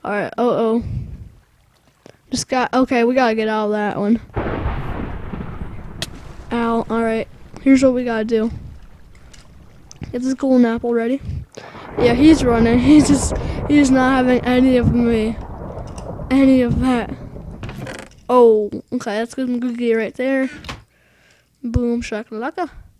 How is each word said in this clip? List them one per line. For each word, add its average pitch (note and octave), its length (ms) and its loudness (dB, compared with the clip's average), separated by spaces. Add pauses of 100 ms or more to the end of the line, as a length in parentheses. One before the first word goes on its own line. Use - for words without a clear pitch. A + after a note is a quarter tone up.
All G3 80 -6
right, G3+ 260 -6
uh-oh. A3+ 460 0 (1500)
Just - 160 -6
got, B3+ 260 -2
okay, B3+ 300 2
we B3 100 2
gotta A#3+ 220 2
get A3 120 -2
out G#3+ 180 -2
of G#3 80 -2
that G#3 240 -2
one. G#3+ 220 0 (2250)
Ow, A#3 380 -2
all A3+ 140 -2
right. A3+ 240 -2 (340)
Here's C4+ 220 4
what C4 100 6
we B3 100 -2
gotta A3+ 220 -2
do. A3+ 240 0 (1600)
Get B3 120 -6
this C4 100 -2
golden B3+ 320 4
apple A#3 280 -2
ready. A#3 280 -2 (760)
Yeah, A#3+ 160 4
he's C#4 280 6
running. A#3 360 4
<laughs> - 0 -
He's C#4 280 8
just, C4+ 300 2 (300)
he's C#4+ 240 6
not C4 240 4
having B3+ 280 2
any B3+ 340 4
of A#3+ 180 2
me. A3+ 400 0 (960)
Any C4 300 6
of A#3+ 180 0
that. A#3+ 340 0 (1120)
Oh, A3+ 440 6 (220)
okay, A3 260 -4
that's A#3 160 -6
good, B3 240 -4
good A#3+ 180 -4
gear A#3 220 0
right A3+ 160 -4
there. C4 340 -2 (1120)
Boom, A#3+ 400 -2
shakalaka. A#3 680 -8 (280)